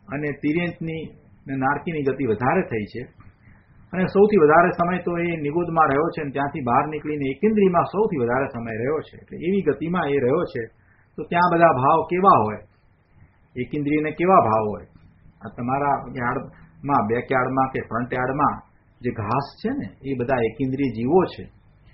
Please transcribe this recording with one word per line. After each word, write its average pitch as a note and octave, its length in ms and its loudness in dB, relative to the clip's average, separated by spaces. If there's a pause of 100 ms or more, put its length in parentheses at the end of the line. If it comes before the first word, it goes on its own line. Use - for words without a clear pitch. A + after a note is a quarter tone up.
અને D3 240 -4
તિર્યંતની D#3+ 840 -4 (300)
ને C3+ 100 -6
નારકીની C#3+ 460 -2
ગતિ C3+ 240 -2
વધારે B2+ 360 0
થઈ G#2+ 220 -4
છે. A#2 240 -12 (840)
અને F3+ 140 0
સૌથી G#3 300 4
વધારે D#3 340 8
સમય F3 280 0
તો F3 200 -4
એ E3+ 180 -2
નિગોદમાં D#3+ 520 0
રહ્યો C#3+ 200 0
છે, E3 140 -6
અને C#3+ 80 -6
ત્યાંથી C#3 300 -6
બહાર B2+ 260 2
નીકળીને D3+ 440 -6
એકેન્દ્રિયમાં F#3 520 2
સૌથી F#3+ 340 -2
વધારે B2 300 0
સમય A2+ 300 -8
રહ્યો C#3 240 -2
છે. - 160 -18
એટલે - 220 -16
એવી F3+ 240 -2
ગતિમાં D#3 460 -2
એ C#3 40 0
રહ્યો C#3 320 2
છે, A#2 260 -8 (460)
તો D#3 60 -10
ત્યાં F3 320 2
બધા E3+ 120 6
ભાવ D3+ 440 4
કેવા F3 320 6
હોય, G#2 140 -2 (1000)
એકેન્દ્રિયને D3 540 -2
કેવા F3 240 2
ભાવ A2 340 4
હોય? G2 180 -8 (560)
આ - 40 -14 (100)
તમારા C3 600 -2
યાર્ડમાં, C3 880 -4
બેકયાર્ડમાં B2+ 640 0
કે A#2+ 120 -6
ફ્રન્ટ A#2+ 320 -6
યાર્ડમાં B2+ 480 -2 (400)
જે A#2+ 100 -4
ઘાસ A2 540 -6
છે G#3+ 40 -2
ને, C#3 420 -8
એ C3+ 40 -2
બધા B2 200 -2 (100)
એકેન્દ્રિય C3 520 -4
જીવો D3 280 2
છે. - 280 -12 (420)